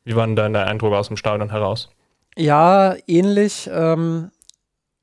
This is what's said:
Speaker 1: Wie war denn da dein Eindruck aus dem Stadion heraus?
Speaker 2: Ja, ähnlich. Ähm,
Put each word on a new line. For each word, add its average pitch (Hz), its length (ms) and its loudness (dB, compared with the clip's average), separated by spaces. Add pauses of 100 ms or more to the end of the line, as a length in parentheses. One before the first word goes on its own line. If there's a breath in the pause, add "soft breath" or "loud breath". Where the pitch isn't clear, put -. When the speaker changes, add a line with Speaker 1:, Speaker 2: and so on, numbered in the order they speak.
Speaker 1:
Wie 117 100 -6
war 113 120 0
denn 110 100 -2
da 107 60 2
dein 107 260 0
Eindruck 107 240 -2
aus 101 160 -2
dem 110 80 -10
Stadion 104 340 -4
heraus? 107 380 -4 (480)
Speaker 2:
Ja, 175 600 4 (100)
ähnlich. 202 680 0
Ähm, 165 600 -2 (720)